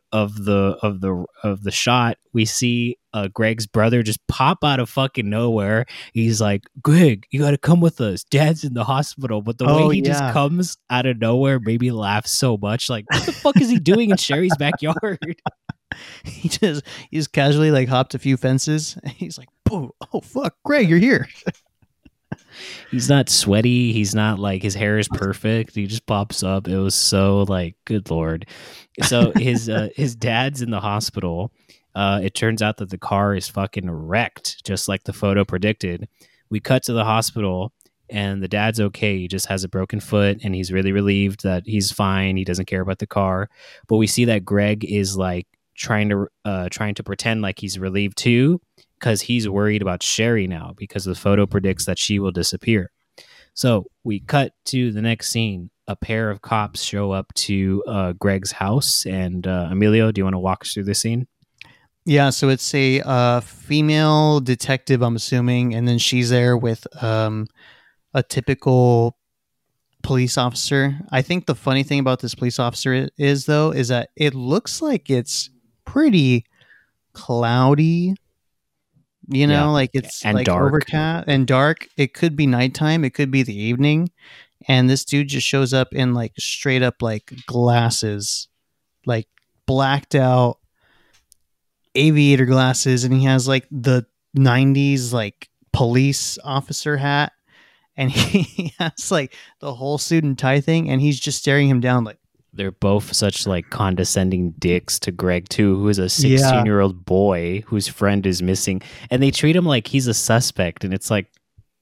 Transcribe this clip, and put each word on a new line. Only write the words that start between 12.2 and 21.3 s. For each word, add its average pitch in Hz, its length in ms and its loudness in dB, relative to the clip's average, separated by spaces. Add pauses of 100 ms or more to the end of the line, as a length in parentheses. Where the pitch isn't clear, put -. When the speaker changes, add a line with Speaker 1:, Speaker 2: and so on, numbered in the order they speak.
Speaker 1:
so 123 320 0
much. 104 320 -4
Like, 110 220 -8
what - 160 0
the 349 40 -2
fuck - 300 2
is 240 80 2
he 240 100 2
doing 208 300 2
in 190 80 4
Sherry's 160 400 0
backyard? 156 640 -4
<laughs> 160 140 -8 (880)
Speaker 2:
He - 240 -8
just, 151 320 -2 (300)
he 151 60 -6
just 156 160 -4
casually, 147 360 4
like, 131 180 4
hopped 131 280 0
a 127 40 -8
few 135 160 0
fences. 143 600 -2 (100)
<laughs> 139 80 -8
He's 170 220 -12
like, 127 120 -20 (140)
"Boom. 165 280 -4 (200)
Oh, 208 100 -6
fuck, - 340 -8 (100)
Greg, 277 240 2
you're 165 80 6
here." 190 300 4 (180)